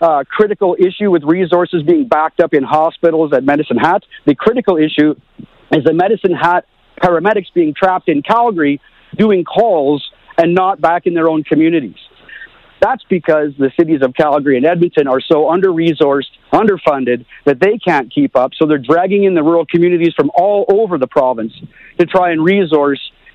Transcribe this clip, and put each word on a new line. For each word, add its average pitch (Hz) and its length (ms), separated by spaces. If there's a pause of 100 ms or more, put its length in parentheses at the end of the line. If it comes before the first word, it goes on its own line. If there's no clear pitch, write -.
uh, 151 260
critical 202 520
issue 190 320
with 170 140
resources 175 580
being 151 260
backed 160 320
up 165 140
in 139 80
hospitals 156 720
at 131 100
Medicine 143 320
Hat. 170 280 (200)
The 294 100
critical 220 440
issue 151 360 (560)
is 151 140
the 160 80
Medicine 185 400
Hat 165 320 (380)
paramedics 180 500
being 156 220
trapped 185 340
in 147 140
Calgary 196 580 (360)
doing 196 280
calls 151 680 (280)
and 170 160
not 185 260
back 170 260
in 175 60
their 165 160
own 156 160
communities. 156 540 (840)
That's 240 300
because 151 480
the 135 200
cities 160 220
of 131 140
Calgary 147 420
and 127 80
Edmonton 170 420
are 131 140
so 151 300
under-resourced, 165 800 (200)
underfunded, 139 760 (180)
that 131 160
they 208 160
can't 143 340
keep 139 240
up. 131 200
So 160 100
they're 151 140
dragging 180 460
in 190 100
the 160 80
rural 165 240
communities 170 500
from 143 180
all 202 320
over 196 300
the 131 100
province 123 460 (460)
to 175 80
try 180 240
and 160 120
resource 156 560 (360)